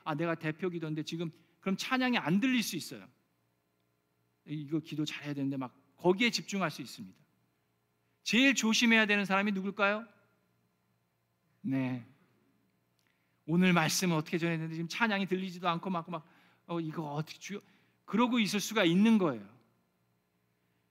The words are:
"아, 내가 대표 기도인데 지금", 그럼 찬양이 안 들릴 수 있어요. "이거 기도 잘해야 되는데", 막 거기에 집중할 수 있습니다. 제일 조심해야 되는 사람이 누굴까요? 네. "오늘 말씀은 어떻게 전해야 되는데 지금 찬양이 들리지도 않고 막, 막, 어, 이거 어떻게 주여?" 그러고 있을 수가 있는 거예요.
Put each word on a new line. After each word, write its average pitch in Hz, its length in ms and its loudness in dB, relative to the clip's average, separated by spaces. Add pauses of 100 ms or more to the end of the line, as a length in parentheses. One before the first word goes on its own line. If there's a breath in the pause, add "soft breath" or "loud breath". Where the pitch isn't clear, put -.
"아, 156 120 -4
내가 165 200 -2
대표 160 340 -4
기도인데 156 340 -6
지금", 165 280 -6 (280 soft breath)
그럼 196 180 -2
찬양이 254 400 0
안 165 220 2
들릴 254 240 2
수 - 120 -6
있어요. 110 320 -10 (1400)
"이거 151 340 -4
기도 151 260 -4
잘해야 147 280 -8
되는데", 139 240 -2
막 127 180 -8 (220)
거기에 196 340 4
집중할 180 400 -4
수 - 100 -10
있습니다. 104 340 -14 (1080)
제일 262 320 4
조심해야 220 500 4
되는 208 180 2
사람이 196 280 0
누굴까요? 202 540 -2 (1600)
네. 127 440 -4 (1400)
"오늘 180 260 4
말씀은 165 440 2
어떻게 156 240 -2
전해야 165 180 -2
되는데 160 180 -6
지금 165 120 -6
찬양이 196 400 -2
들리지도 185 420 -4
않고 170 200 -4
막, 170 200 -6
막, 165 180 -10 (380 soft breath)
어, 170 140 -6
이거 156 340 -6
어떻게 151 240 -8
주여?" - 240 -12 (440 soft breath)
그러고 240 340 2
있을 202 200 0
수가 208 240 0
있는 202 360 6
거예요. 120 280 -2 (1400)